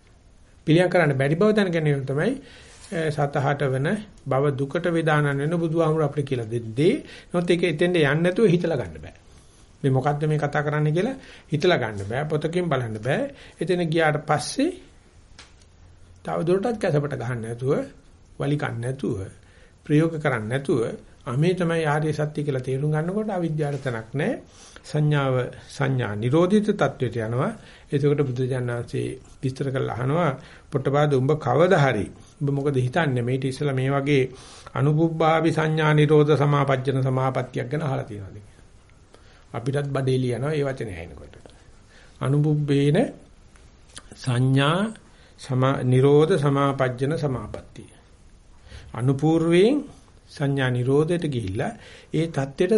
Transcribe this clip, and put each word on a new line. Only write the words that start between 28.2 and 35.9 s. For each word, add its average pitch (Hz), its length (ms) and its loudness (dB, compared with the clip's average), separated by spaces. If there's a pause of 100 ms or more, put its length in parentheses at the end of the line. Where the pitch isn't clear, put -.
බුදුජානනාංශේ 123 840 -4 (300)
විස්තර 135 340 -4
කරලා 127 240 -2
අහනවා, 139 360 0 (340)
"පොට්ටපාද 143 480 0
උඹ 135 240 2
කවදා 151 460 4
හරි 113 240 2 (280)
උඹ 143 160 -4
මොකද 139 260 -2
හිතන්නේ? 127 460 0
මේිට 131 220 -2
ඉස්සලා 135 300 -2
මේ 131 160 0
වගේ 139 340 2 (460)
අනුපුබ්බාවි 160 800 2
සංඥා 156 420 2